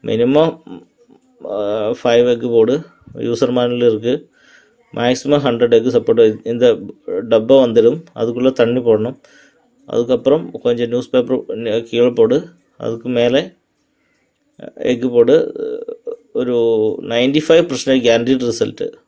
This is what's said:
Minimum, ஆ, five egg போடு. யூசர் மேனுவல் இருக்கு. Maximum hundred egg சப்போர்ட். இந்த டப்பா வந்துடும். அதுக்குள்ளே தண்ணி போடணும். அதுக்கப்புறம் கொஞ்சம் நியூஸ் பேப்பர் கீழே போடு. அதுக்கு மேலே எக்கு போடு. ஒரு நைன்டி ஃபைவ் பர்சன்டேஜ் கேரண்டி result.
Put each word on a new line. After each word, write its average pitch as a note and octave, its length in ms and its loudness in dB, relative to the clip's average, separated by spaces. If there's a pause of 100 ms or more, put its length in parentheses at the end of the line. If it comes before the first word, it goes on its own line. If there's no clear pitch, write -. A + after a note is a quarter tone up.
Minimum, C3 560 0 (840)
ஆ, G#2 440 -4
five B2 400 2
egg A#2+ 200 -2
போடு. A#2 320 2 (340)
யூசர் A#2 360 -2
மேனுவல் A#2+ 380 0
இருக்கு. A#2 400 -4 (640)
Maximum C3+ 540 0
hundred A#2 240 2
egg A#2 180 4
சப்போர்ட். A2+ 580 2
இந்த A#2+ 260 2 (320)
டப்பா A2+ 600 2
வந்துடும். A#2 380 2 (100)
அதுக்குள்ளே B2 380 -2
தண்ணி B2 280 0
போடணும். A#2 400 0 (680)
அதுக்கப்புறம் B2 680 -2
கொஞ்சம் A#2+ 360 -4
நியூஸ் B2 220 -6
பேப்பர் A#2 760 -2
கீழே A#2+ 260 0
போடு. A#2+ 400 2 (280)
அதுக்கு A2+ 320 -8
மேலே B2 420 0 (1200)
எக்கு B2+ 340 -4
போடு. A#2+ 440 2 (800)
ஒரு B2 220 -2 (460)
நைன்டி B2+ 460 0
ஃபைவ் E3+ 240 4
பர்சன்டேஜ் C3 300 0
கேரண்டி A#2+ 500 0
result. G#2 420 -6 (140)